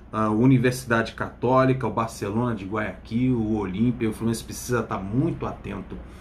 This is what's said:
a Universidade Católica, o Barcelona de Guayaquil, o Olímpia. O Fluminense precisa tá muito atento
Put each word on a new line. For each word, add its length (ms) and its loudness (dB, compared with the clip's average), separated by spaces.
a 180 0
Universidade 840 4
Católica, 720 2
o 60 -2
Barcelona 640 -2
de 100 -6
Guayaquil, 720 -2
o 200 2
Olímpia. 520 0
O 40 0
Fluminense 320 -2
precisa 360 -2
tá 160 -4
muito 480 -2
atento 520 -8